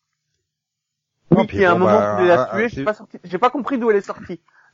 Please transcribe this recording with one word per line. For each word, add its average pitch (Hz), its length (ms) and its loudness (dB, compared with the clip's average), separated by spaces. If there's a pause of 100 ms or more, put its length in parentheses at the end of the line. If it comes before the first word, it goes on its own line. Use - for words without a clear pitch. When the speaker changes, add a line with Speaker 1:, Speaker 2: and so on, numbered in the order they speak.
(1300)
Speaker 1:
Non, 196 100 4
Speaker 2:
Oui, 208 60 0
Speaker 1:
puis 202 100 -8
Speaker 2:
puis 196 80 4
à 175 60 4
un - 40 4
Speaker 1:
bon, 185 100 0
Speaker 2:
moment, 208 140 4
Speaker 1:
bah, 208 200 -2
Speaker 2:
tu 180 80 2
l'as 170 240 2
Speaker 1:
ah, 110 60 -8
Speaker 2:
tué, 233 120 -2
Speaker 1:
c'est - 80 -12
Speaker 2:
j'ai 139 60 -8
pas 214 100 -4
sorti, - 300 -16
j'ai 175 140 -10
pas 247 120 2
compris 277 280 -6
d'où 226 120 -2
elle 208 80 2
est 196 80 0
sortie. - 360 -14 (320)